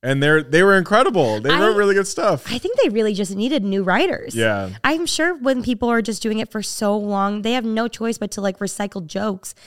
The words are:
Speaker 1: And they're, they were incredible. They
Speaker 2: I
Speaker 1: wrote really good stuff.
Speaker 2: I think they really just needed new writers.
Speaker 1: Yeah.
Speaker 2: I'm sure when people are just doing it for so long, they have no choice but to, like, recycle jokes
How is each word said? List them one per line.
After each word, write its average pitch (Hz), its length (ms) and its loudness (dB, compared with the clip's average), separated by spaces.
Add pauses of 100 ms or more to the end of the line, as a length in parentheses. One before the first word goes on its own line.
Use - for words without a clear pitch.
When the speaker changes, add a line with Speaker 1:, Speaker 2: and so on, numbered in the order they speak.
Speaker 1:
And 135 200 0
they're, 156 180 6
they 151 220 4
were 196 160 6
incredible. 180 600 2
They 135 100 0
Speaker 2:
I - 80 4
Speaker 1:
wrote 214 180 4
really 202 160 4
good 196 140 2
stuff. 196 440 -2
Speaker 2:
I 240 60 -4
think 466 240 -4
they 381 80 4
really 214 240 0
just 190 220 -4
needed 240 280 0
new 196 200 0
writers. 220 500 0
Speaker 1:
Yeah. 107 380 0 (120)
Speaker 2:
I'm 320 220 0
sure 339 300 -2
when 262 260 -2
people 233 280 -2
are 233 120 2
just 214 220 -6
doing 220 160 -2
it 220 120 -6
for 214 120 -8
so 208 340 -2
long, 208 460 -2
they 220 80 0
have 247 140 -2
no 226 220 -2
choice 226 300 -6
but 202 140 -8
to, 208 100 -10
like, 196 160 -2
recycle 196 480 -6
jokes 190 480 -6 (140)